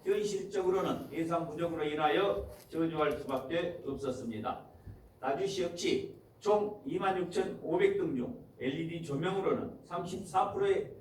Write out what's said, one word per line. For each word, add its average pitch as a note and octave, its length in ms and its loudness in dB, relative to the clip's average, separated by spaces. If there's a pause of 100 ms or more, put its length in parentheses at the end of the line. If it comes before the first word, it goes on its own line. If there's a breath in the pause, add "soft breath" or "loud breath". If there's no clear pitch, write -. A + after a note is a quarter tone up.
현실적으로는 F#3+ 1080 0
예산 E3 340 0
부족으로 D#3+ 380 -2
인하여 E3 640 2 (200 loud breath)
저조할 D#3 440 2
수밖에 C3+ 760 -2
없었습니다. A#2 760 -4 (580 loud breath)
나주시 E3+ 440 0
역시 - 520 0 (240)
총 G#3 460 2
이만 F#3 320 0
육천오백 - 800 2
등 C#3 200 0
중 - 320 -4 (100)
엘이디 D#3+ 440 -4
조명으로는 F#3 800 0
삼십사 - 680 0
프로의 F#3+ 500 2